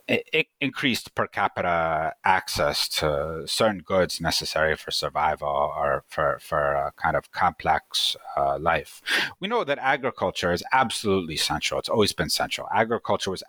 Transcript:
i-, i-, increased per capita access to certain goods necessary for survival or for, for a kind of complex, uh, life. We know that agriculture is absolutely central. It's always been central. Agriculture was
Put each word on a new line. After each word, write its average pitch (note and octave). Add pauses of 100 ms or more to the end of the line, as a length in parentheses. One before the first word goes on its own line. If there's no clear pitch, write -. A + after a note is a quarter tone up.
i-, - (100)
i-, D#3+ (140)
increased C3
per A2+
capita E2 (100)
access F2
to D#2
certain G#2+
goods F2+
necessary D#2
for -
survival D2
or C#2+
for, C#2+
for D2
a C#2+
kind D#2+
of -
complex, - (220)
uh, C#2
life. D#2+ (380)
We F3+
know A3
that C#3
agriculture A#2+
is F2
absolutely G2
central. D2
It's -
always G#2
been D#2
central. C#2
Agriculture G#2+
was F2